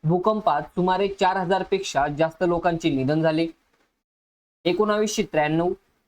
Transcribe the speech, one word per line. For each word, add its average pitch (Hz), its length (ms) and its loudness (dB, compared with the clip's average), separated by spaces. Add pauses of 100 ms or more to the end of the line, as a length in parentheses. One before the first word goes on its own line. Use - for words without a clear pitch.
भूकंपात 180 580 0
सुमारे 185 460 -2
चार 190 300 0
हजार 185 260 0
पेक्षा 185 440 -2
जास्त 160 400 -2
लोकांचे 170 420 0
निधन 143 320 0
झाले. 160 260 2 (1160)
एकोणावीसशे 208 580 0
त्र्याण्णव, 160 500 0 (340)